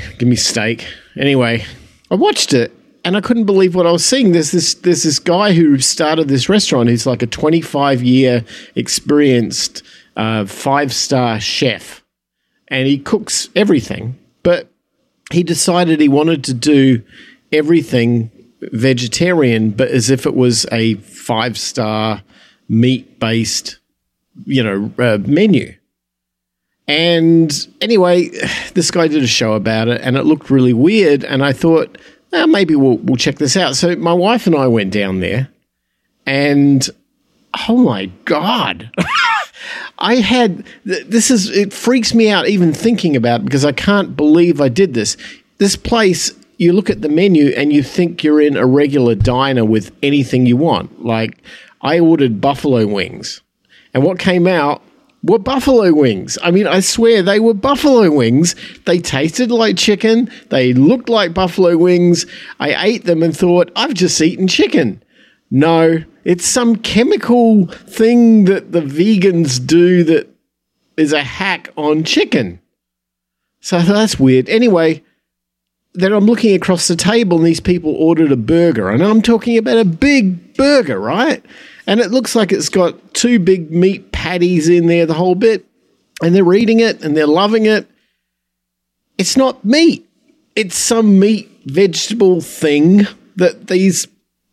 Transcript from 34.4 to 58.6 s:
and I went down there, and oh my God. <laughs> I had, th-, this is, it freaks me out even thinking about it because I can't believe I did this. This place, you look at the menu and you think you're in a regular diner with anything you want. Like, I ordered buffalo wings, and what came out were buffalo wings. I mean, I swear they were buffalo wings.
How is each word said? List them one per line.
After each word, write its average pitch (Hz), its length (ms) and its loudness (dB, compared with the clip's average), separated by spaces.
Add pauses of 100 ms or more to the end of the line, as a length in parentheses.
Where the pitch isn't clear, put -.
and 165 100 2
I 135 120 0
went 104 240 0
down 95 280 -4
there, 98 280 -4 (760)
and 143 640 2 (800)
oh 233 80 0
my 120 300 0 (180)
God. 156 720 -4
<laughs> - 40 -2 (1000)
I 226 180 -2
had, 226 480 0 (220)
th-, 185 200 -8
this 220 240 0
is, 214 180 0
it 196 240 -2
freaks 240 400 -2
me 226 160 4
out 190 200 0
even 175 260 2
thinking 185 420 -2
about 120 240 0
it - 60 -8
because 135 180 -2
I 147 80 0
can't 196 420 -2
believe 151 460 2
I 139 80 2
did 156 240 0
this. 110 240 -4 (400)
This 196 180 0
place, 202 580 -2 (260)
you 170 160 2
look 208 160 0
at 120 100 -6
the 151 80 -4
menu 156 480 4
and 147 160 0
you 143 100 2
think 175 400 -4
you're 151 200 2
in 143 160 0
a 127 80 2
regular 135 480 2
diner 127 500 0
with 110 260 0 (120)
anything 139 420 0
you 123 140 2
want. 113 480 -2
Like, 113 360 -6 (380)
I 151 180 -2
ordered 143 440 2
buffalo 135 440 0
wings, - 540 -8 (540)
and 135 100 0
what 180 140 0
came 180 280 0
out 151 360 -2 (400)
were 214 160 2
buffalo 240 560 2
wings. 113 480 0
I 170 80 0
mean, 190 160 2
I 175 140 0
swear 226 420 2
they 202 180 0
were 226 140 4
buffalo 247 600 2
wings. 131 400 2 (300)